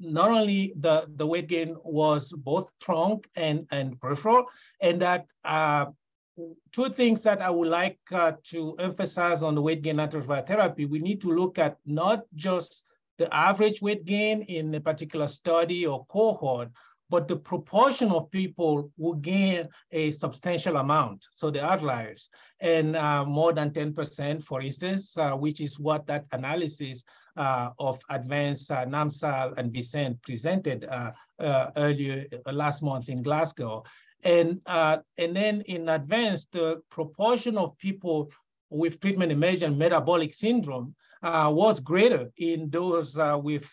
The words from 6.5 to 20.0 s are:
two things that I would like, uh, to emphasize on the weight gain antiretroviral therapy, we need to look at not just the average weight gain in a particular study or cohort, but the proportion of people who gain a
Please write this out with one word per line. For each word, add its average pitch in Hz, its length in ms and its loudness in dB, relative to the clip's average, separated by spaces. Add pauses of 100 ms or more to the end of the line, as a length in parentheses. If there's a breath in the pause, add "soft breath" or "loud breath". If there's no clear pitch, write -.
two 254 180 0
things 240 320 4
that 202 180 4
I 185 80 -2
would 170 200 2
like, 175 300 0 (140)
uh, 170 200 4 (180)
to 160 280 -6
emphasize 175 640 -2
on 156 120 0
the 147 80 2
weight 156 180 0
gain 151 160 -2
antiretroviral 143 500 -4
therapy, 185 380 0
we 147 140 -4
need 190 240 -4
to 180 80 -2
look 180 280 0
at 151 280 0
not 175 380 0 (100)
just 180 500 -4 (340)
the 165 160 0
average 196 480 4
weight 202 220 -2
gain 214 380 0
in 160 340 -6
a 151 40 -6
particular 156 460 -2
study 170 580 0
or 139 220 -2
cohort, 147 640 0 (400 soft breath)
but 165 160 2
the 175 80 -4
proportion 226 800 2
of 160 180 0
people 160 680 0
who 165 200 -2
gain 180 520 0 (220 soft breath)
a 156 220 0